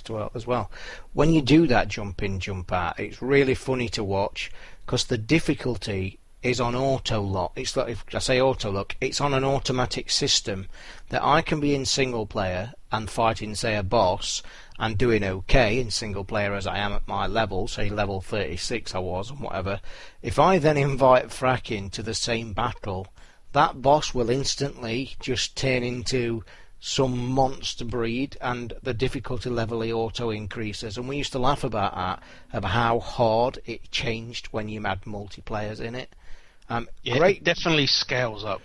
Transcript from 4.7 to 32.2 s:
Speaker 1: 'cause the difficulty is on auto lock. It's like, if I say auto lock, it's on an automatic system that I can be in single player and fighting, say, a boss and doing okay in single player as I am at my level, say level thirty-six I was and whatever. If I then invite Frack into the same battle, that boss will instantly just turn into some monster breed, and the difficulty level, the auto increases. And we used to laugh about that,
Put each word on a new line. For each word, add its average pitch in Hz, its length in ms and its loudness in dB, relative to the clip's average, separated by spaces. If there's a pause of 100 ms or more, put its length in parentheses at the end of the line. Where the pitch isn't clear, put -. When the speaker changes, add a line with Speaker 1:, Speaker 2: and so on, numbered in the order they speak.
Speaker 1:
'cause - 180 2
the 123 140 0
difficulty 110 1000 0 (240)
is 123 180 0
on 120 140 2
auto 127 460 0
lock. 95 360 -2
It's - 200 -4
like, 127 140 0
if 104 140 -8 (100)
I 107 40 -2
say 127 220 2
auto 131 300 2
lock, 98 300 -2
it's 135 200 -2
on 143 140 2
an 131 100 2
automatic 131 640 0
system 98 580 0 (420)
that 127 120 0
I 147 200 6
can 156 180 -2
be 143 140 2
in 135 100 0
single 123 400 0
player 95 480 -2 (180)
and 110 200 -2
fighting, 110 440 0
say, 110 220 0
a 101 60 0
boss 95 600 2 (360)
and 110 180 0
doing 110 260 4
okay 104 560 4
in 120 120 -2
single 101 340 -4
player 101 300 0
as 98 120 -4
I 90 120 -2
am 101 160 0
at - 120 2
my 101 200 0
level, 104 420 0
say 101 220 0
level 101 320 0
thirty-six 98 720 -4
I 95 60 0
was 92 280 -4
and 139 120 -10
whatever. 98 400 -4 (420)
If - 160 0
I 175 200 6
then 151 200 4
invite 131 500 6
Frack 127 420 0
into 101 320 -4
the 110 120 -4
same 113 400 -2
battle, 104 540 -4 (440)
that 139 300 4
boss 147 320 4
will 117 160 2
instantly 131 920 -2
just - 380 -2
turn 127 240 2
into 120 600 -2 (380)
some 127 380 0 (140)
monster 131 520 0
breed, 117 560 -2
and 120 320 -4 (100)
the 127 120 -2
difficulty 127 560 -2
level, 117 300 -2
the 113 120 -2
auto 113 380 -2
increases. 107 680 -6
And 123 100 -6
we 143 120 -4
used 131 140 -4
to 135 60 -2
laugh 135 260 2
about 107 300 0
that, 92 280 -4 (320)